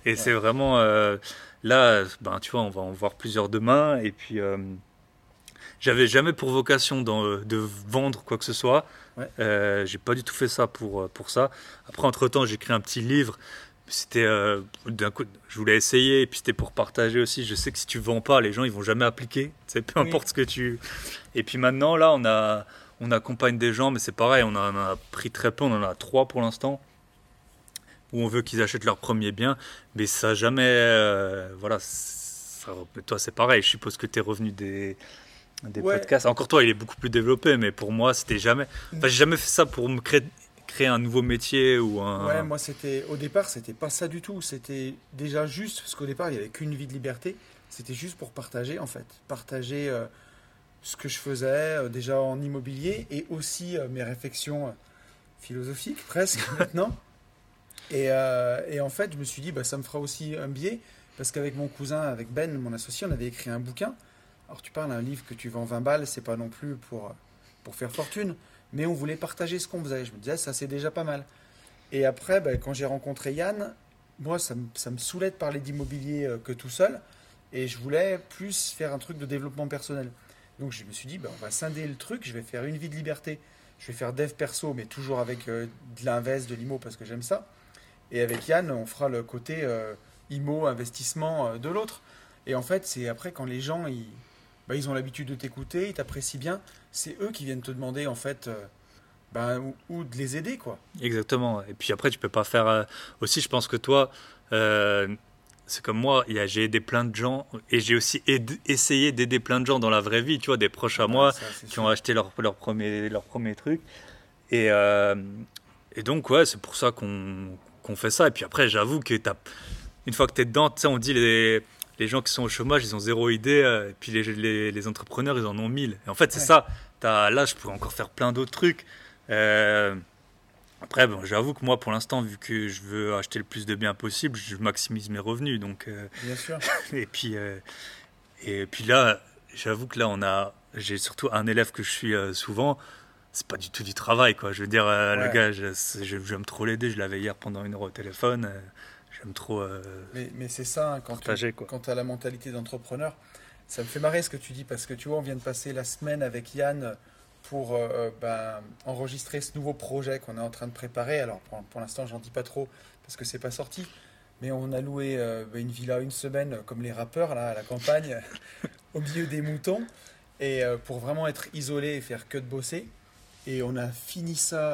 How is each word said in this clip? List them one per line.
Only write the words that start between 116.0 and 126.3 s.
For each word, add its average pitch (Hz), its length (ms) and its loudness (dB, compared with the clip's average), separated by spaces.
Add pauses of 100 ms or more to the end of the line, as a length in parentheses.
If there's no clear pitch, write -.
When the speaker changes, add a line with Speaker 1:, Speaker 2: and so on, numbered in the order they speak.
Speaker 1:
donc, 135 280 0
ouais, 151 160 10
c'est 104 140 -4
pour - 160 -12
ça 123 160 4
qu'on, 95 640 -8 (260)
qu'on 104 140 -8
fait 110 140 0
ça. 160 180 6
Et - 20 2
puis - 140 -6
après, - 240 4
j'avoue 110 320 2
que 120 140 0
t'as, 107 200 0 (720)
une 123 80 -4
fois 135 120 6
que - 60 0
t'es 127 120 4
dedans, 139 260 4
tu - 120 -8
sais, 160 40 6
on 135 120 4
dit 131 160 0
les, 113 480 6 (360)
les 110 100 0
gens 131 120 0
qui - 120 -2
sont 127 100 -2
au 117 60 0
chômage, 131 360 2
ils 107 100 -6
ont 104 40 -2
zéro 117 320 4
idée, 131 320 6
euh, 110 280 4
et 98 80 -14
puis - 140 -10
les, 110 100 2
les, 107 480 0
les 101 180 -4
entrepreneurs, 127 500 -2
ils 110 80 0
en 104 120 -4
ont 113 120 -2
mille. 127 260 -2 (100)
Et 104 40 -6
en 98 40 -4
fait, 160 160 6